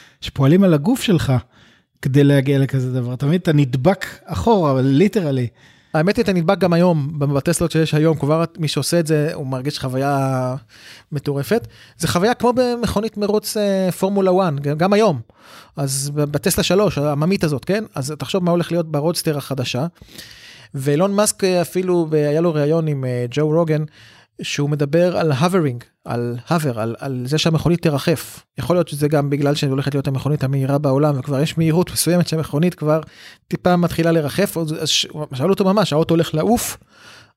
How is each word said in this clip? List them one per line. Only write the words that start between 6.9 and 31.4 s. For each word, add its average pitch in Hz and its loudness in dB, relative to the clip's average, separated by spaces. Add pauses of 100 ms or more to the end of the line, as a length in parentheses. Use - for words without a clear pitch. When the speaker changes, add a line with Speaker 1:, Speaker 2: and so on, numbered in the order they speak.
Speaker 2:
ב-, 143 0
בטסלות 139 0
שיש 156 0
היום, 156 2
כבר 156 0 (140)
מי 156 -2
שעושה 156 -2
את 160 -2
זה, 151 0
הוא 147 -8
מרגיש 131 -6
חוויה 135 -2 (580)
מטורפת. 143 -2 (300)
זה 165 -2
חוויה 208 2
כמו 240 0
במכונית 226 -2
מרוץ, 208 -2
אה, 190 0
פורמולה 190 0
וואן, 180 2
גם, 143 -4
גם 190 2
היום. 202 2 (560)
אז 139 -4
ב-, 151 -2
בטסלה 147 0
שלוש, 185 2
העממית 151 0
הזאת, 147 -2
כן? 208 -2 (100)
אז 147 -6
תחשוב 185 -4
מה 175 2
הולך 170 0
להיות 165 -2
ברודסטר 156 -2
החדשה. 131 -4 (880)
ואילון 143 0
מאסק, 208 0
אה, 180 2
אפילו 180 0
ב-, 156 -2
היה 147 2
לו 170 2
ראיון 151 0
עם, 139 -2
אה, 123 -2
ג'ו 151 0
רוגן, 156 2 (580)
שהוא 147 -2
מדבר 151 2
על 160 0
הוורינג, 147 0 (200)
על 120 -4 (120)
הוור, 147 0
על, 113 -2
על 131 -6
זה 147 -2
שהמכונית 165 0
תרחף. - -2 (180)
יכול 143 0
להיות 170 0
שזה 147 -2
גם 143 0
בגלל 143 0
שהיא 143 -2
הולכת 139 -2
להיות 139 -2
המכונית 135 -2
המהירה 135 0
בעולם, 143 2
וכבר 131 -4